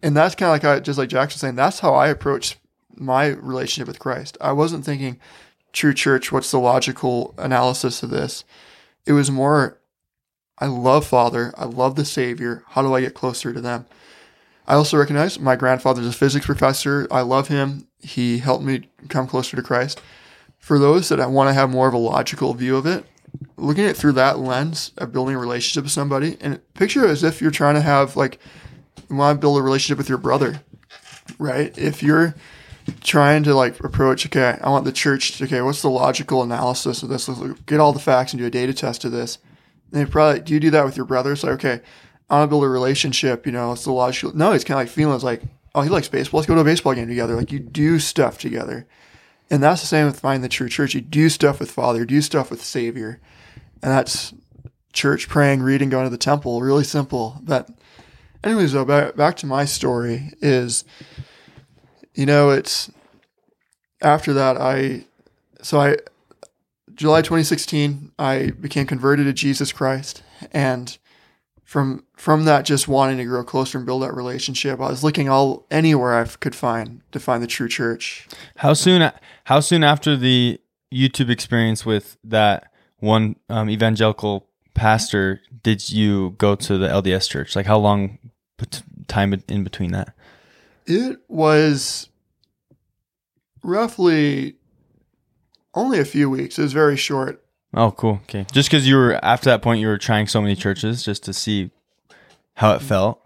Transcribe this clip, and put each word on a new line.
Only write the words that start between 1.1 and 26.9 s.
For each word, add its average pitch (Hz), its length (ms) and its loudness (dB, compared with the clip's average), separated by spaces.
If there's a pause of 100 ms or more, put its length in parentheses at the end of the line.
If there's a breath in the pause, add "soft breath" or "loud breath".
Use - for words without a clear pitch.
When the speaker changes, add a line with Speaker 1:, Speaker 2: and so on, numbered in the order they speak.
Speaker 1:
saying, 127 160 -6
that's 156 240 0
how 147 140 2
I 135 140 4
approached 139 500 -4 (360)
my 131 320 0
relationship 131 640 -6
with 135 100 -14
Christ. 135 420 -10
I 143 120 -2
wasn't 151 320 -2
thinking, 135 340 -8 (540 soft breath)
"True 104 220 2
church, - 360 2
what's 131 220 -2
the 131 80 2
logical 127 760 0
analysis 127 680 -2
of 120 60 -8
this?" - 340 -6 (640 soft breath)
It 151 60 2
was 143 180 4
more, 139 480 2 (800)
"I 131 80 -4
love 131 400 2
Father. 120 500 0
I - 80 -8
love 127 320 -2
the 147 80 -2
Savior. 120 640 -6
How 135 140 -2
do 135 120 2
I 127 60 2
get 123 140 -4
closer 120 380 -6
to 131 80 -10
them?" 120 260 -6 (800 soft breath)
I 139 80 4
also 147 240 4
recognize 147 420 0
my 131 160 2
grandfather's 127 500 0
a 120 60 -4
physics 139 340 0
professor. 139 640 0
I 127 120 0
love 131 260 0
him. 139 380 -4 (120)
He 120 400 -4
helped 127 260 0
me 135 240 -4 (200)
come 131 180 -2
closer 127 300 -4
to 123 60 -6
Christ. 127 380 -2 (580 loud breath)
For - 200 2
those 147 300 4
that 135 220 0
wanna 135 240 4
have 135 160 2
more 127 180 2
of 123 60 -2
a 120 40 0
logical 127 560 -2
view 127 220 -2
of 135 100 -2
it, 175 200 -4 (500)
looking 151 280 0
at 202 60 2
it - 60 -4
through 147 160 2
that 131 260 4
lens 135 600 -4
of 123 140 -10
building 127 220 -2
a 131 40 -4
relationship 123 460 -4
with 147 80 -4
somebody, 143 500 -2
and 139 180 -6 (140)
picture 226 320 2